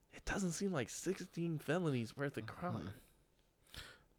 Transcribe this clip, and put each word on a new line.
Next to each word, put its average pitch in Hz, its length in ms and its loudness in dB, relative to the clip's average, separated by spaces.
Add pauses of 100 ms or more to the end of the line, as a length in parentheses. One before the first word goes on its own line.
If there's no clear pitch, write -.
(140)
It - 120 -14
doesn't 185 280 2
seem 196 180 0
like 131 180 2
sixteen 170 680 0
felonies 139 560 2
worth 139 220 -2
of 110 80 -4
crime. - 460 -4 (1300)